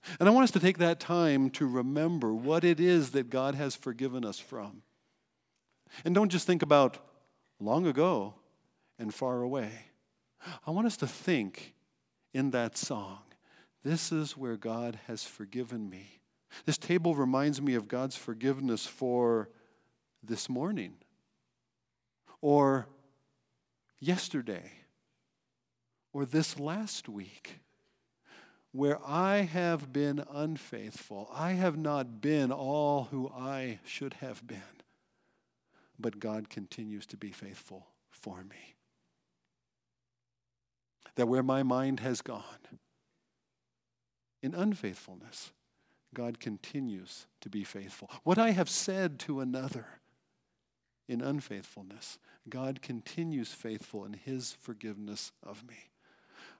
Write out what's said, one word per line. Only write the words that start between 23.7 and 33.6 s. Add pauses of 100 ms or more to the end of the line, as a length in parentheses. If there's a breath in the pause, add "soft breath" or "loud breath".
yesterday (1400)
or
this
last
week, (1120 soft breath)
where
I
have
been
unfaithful.
I
have
not
been
all
who
I